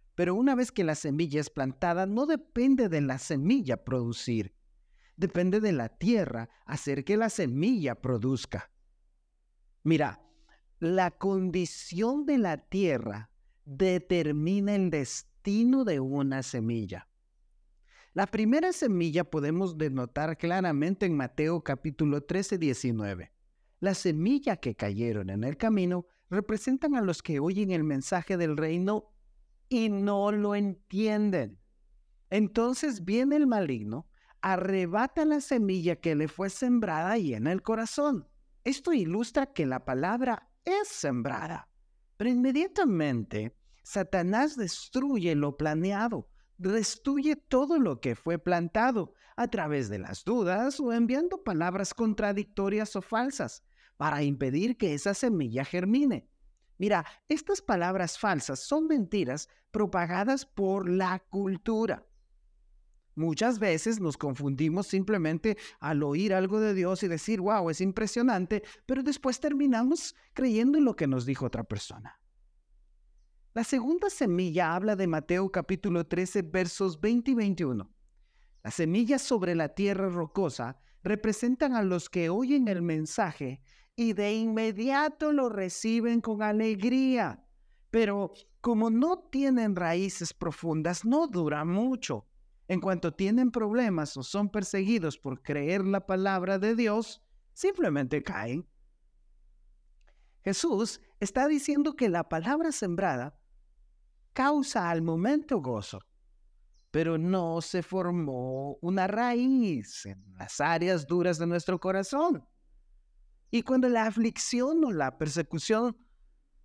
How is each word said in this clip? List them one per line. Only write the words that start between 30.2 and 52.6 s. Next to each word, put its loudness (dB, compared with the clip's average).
lo 0
entienden. 0
Entonces 0
viene 2
el 4
maligno, -2
arrebata 0
la 4
semilla 0
que 0
le 0
fue -6
sembrada 0
y 0
en -2
el 0
corazón. -2
Esto 0
ilustra 0
que -2
la -4
palabra -2
es 0
sembrada. -4
Pero 0
inmediatamente, 2
Satanás 0
destruye -2
lo 0
planeado, -2
destruye 0
todo 2
lo 2
que -2
fue -2
plantado 0
a -2
través -2
de -4
las -10
dudas 0
o -2
enviando 0
palabras -2
contradictorias -2